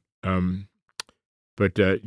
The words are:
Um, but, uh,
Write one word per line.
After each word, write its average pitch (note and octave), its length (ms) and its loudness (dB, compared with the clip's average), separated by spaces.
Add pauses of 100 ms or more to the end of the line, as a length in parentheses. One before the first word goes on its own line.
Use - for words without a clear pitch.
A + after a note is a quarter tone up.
(240)
Um, F#2 440 -2 (880)
but, G2 220 0
uh, G2 280 4